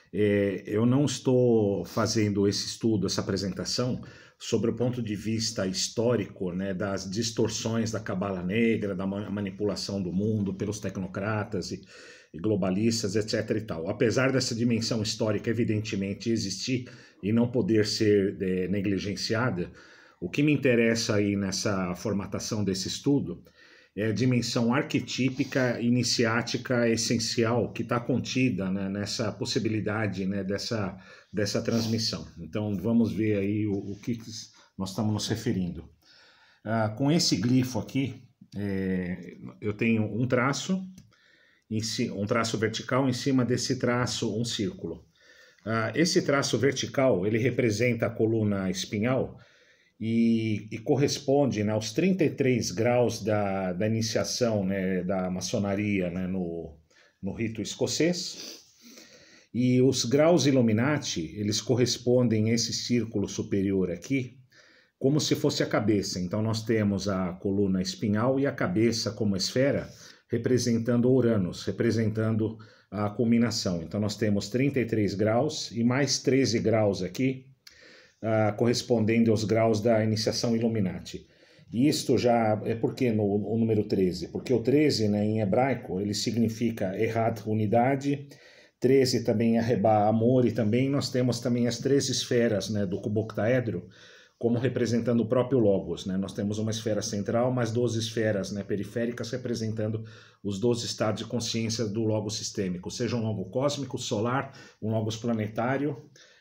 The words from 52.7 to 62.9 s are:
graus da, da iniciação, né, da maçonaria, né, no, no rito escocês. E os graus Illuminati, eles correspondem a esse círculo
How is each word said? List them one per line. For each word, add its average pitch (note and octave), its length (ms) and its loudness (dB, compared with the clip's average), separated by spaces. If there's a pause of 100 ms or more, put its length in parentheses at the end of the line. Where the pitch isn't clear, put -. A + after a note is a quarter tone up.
graus A#2 500 2
da, G2 520 0
da F2+ 120 -2
iniciação, A2 800 0
né, F#2 380 0
da F#2 260 -2
maçonaria, G2 800 -2
né, F2+ 200 -4
no, E2+ 500 -6 (420)
no F#2+ 120 -6
rito A2 280 -4
escocês. - 1000 -2 (920)
E B2+ 300 4
os C3 220 4
graus C#3+ 420 4
Illuminati, A#2+ 880 2
eles G#2 260 -2
correspondem A#2+ 880 2
a A#2 60 4
esse A2+ 180 -2
círculo G#2+ 540 -2